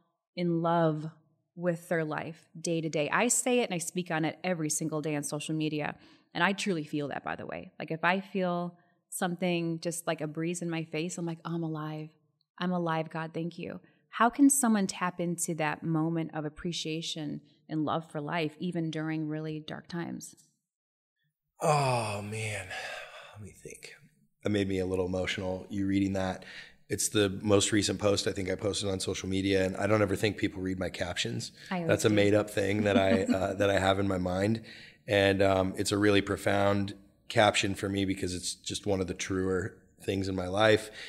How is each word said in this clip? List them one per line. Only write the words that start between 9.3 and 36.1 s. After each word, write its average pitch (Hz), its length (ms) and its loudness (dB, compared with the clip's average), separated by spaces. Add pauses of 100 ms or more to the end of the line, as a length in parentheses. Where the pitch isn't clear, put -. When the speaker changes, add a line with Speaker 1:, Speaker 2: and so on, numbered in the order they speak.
Speaker 1:
just 165 260 -6
like 165 160 -2
a 156 60 -4
breeze 165 340 -4
in 170 80 -4
my 165 140 -2
face, 160 340 -4
I'm 170 80 -4
like, 165 200 -6
"Oh, 170 100 -4
I'm 165 80 -2
alive. 156 460 -6 (500)
I'm 180 120 -2
alive, 165 380 0
God, 160 240 -6
thank 165 240 -6
you." - 220 -10 (320)
How 226 180 4
can 277 200 8
someone 214 380 4
tap 180 320 -4
into 170 360 -2
that 151 280 -2
moment 165 500 0
of 156 120 -4
appreciation 156 960 -6 (260)
and 156 180 -2
love 147 260 -2
for 156 100 -6
life, 156 380 -4
even 165 320 -2
during 156 360 -4
really 156 320 -6
dark - 280 -12
times? - 480 -10 (1300)
Speaker 2:
Oh, 123 600 0
man. 104 460 -6 (640)
Let 104 80 -18
me 98 100 -16
think. - 420 -18 (500)
That 104 60 0
made 101 180 2
me 95 120 0
a 92 60 0
little 92 200 0
emotional, 92 640 -4
you 98 180 -2
reading 98 260 2
that. 95 320 -2 (440)
It's - 200 -2
the 101 200 4 (120)
most 104 300 4
recent 98 280 2
post 101 280 2
I 104 60 -2
think 95 160 -4
I 92 60 0
posted 101 340 -2
on 95 100 -2
social 95 300 -6
media, 95 360 4
and 92 120 -2
I 101 100 0
don't 107 140 6
ever 95 140 2
think 101 220 0
people 95 240 -4
read 95 180 -2
my 87 100 -2
captions. 113 600 -6 (180)
Speaker 1:
I 180 140 -4
always 165 40 -4
Speaker 2:
That's 104 180 2
a 113 40 6
Speaker 1:
do. 104 60 4
Speaker 2:
made-up 104 340 6
thing 101 340 0
that 104 140 4
I, 95 260 4
Speaker 1:
<laughs> - 100 2
Speaker 2:
uh, 98 200 0
that 101 160 2
I 98 100 2
have 95 200 4
in 101 80 2
my 95 100 0
mind. 95 440 0 (460)
And, 98 340 4
um, 95 360 4
it's 101 140 -2
a 104 60 0
really 101 240 6